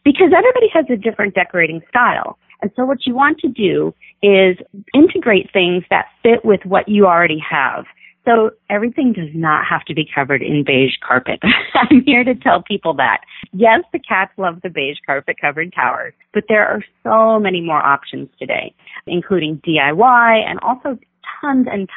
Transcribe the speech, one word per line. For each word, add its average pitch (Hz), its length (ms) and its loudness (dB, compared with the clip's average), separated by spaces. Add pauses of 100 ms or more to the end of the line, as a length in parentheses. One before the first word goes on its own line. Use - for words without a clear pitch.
because 294 320 4
everybody 466 380 4
has 320 160 2
a 240 80 0
different 202 380 -4
decorating 165 520 -2
style. - 500 0 (240)
And 208 140 -4
so 254 80 -2
what 269 220 -4
you 240 100 -4
want 285 240 0
to 320 80 -4
do 160 460 -2 (280)
is 190 360 4 (360)
integrate 269 600 2
things 180 360 0
that - 180 -2 (140)
fit 233 220 2
with 202 220 0
what 185 240 -2
you 202 160 6
already 170 340 2
have. 139 460 -4 (400)
So 220 260 2 (180)
everything 233 440 -2
does 160 200 -10
not 160 320 0
have 165 200 -4
to 147 100 -10
be 151 180 -4
covered 139 280 -2
in 147 240 -2
beige 131 360 0
carpet. - 380 -2 (200)
<laughs> - 140 -12
I'm 254 320 4
here 254 180 2
to 254 120 -2
tell - 260 0
people 175 340 -6
that. 127 260 -2 (320)
Yes, 226 280 4 (120)
the 339 60 -6
cats 196 380 -4
love 180 240 -6
the 190 80 -10
beige 147 360 -8
carpet 143 340 -6
covered 160 340 -4
towers, 123 400 -4 (200)
but 214 160 -2
there 214 180 2
are 214 160 -4 (200)
so 220 360 2
many 185 220 -2
more 160 200 -2
options 139 460 -2 (100)
today, - 380 -8 (320)
including 165 560 -4
D 156 180 -2
I 143 120 0
Y 233 520 4
and - 140 -10
also 254 400 -6 (420)
tons 269 300 0
and 196 260 -8